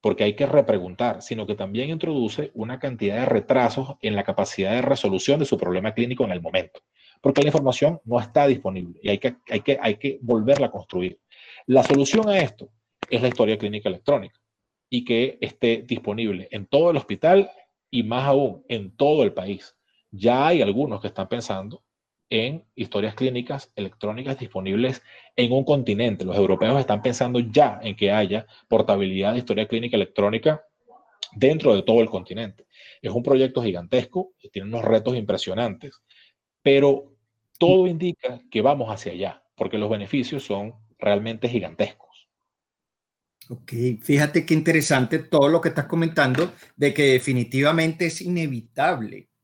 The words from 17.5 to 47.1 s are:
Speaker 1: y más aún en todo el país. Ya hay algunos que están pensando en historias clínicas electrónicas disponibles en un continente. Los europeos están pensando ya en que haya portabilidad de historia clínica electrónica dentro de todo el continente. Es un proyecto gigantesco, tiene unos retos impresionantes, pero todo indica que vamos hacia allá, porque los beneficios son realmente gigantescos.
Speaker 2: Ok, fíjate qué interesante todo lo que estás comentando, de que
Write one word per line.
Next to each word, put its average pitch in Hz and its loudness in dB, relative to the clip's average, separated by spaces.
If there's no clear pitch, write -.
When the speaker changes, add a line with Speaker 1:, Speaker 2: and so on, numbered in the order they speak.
Speaker 1:
y 120 -2
más 123 -4
aún 135 0
en 104 -8
todo 147 4
el 104 2
país. - -10
Ya 120 2
hay 170 4
algunos 107 -2
que - -10
están 95 -8
pensando 107 -8
en 120 -4
historias 107 -4
clínicas 127 -6
electrónicas 113 -8
disponibles 107 -4
en 120 2
un 135 2
continente. 113 0
Los 92 -4
europeos 101 4
están 110 0
pensando 123 0
ya 120 4
en 104 -8
que 101 2
haya 104 0
portabilidad 98 2
de 123 -2
historia 107 -2
clínica 117 -4
electrónica 110 0
dentro 139 4
de 95 2
todo 117 4
el 110 2
continente. 98 -10
Es 104 -6
un 120 -4
proyecto 131 2
gigantesco, 110 -4
tiene 98 -10
unos 110 -6
retos 113 2
impresionantes, 104 -6
pero 139 4
todo 185 6
indica 165 -4
que - 0
vamos 127 2
hacia 101 -10
allá, 90 -8
porque 104 -6
los 104 -2
beneficios 120 -4
son 104 -8
realmente 110 0
gigantescos. 104 -4
Speaker 2:
Ok, - -16
fíjate 151 2
qué - 2
interesante 156 2
todo 143 2
lo 165 4
que 165 0
estás 151 -4
comentando, 139 0
de 139 2
que 139 4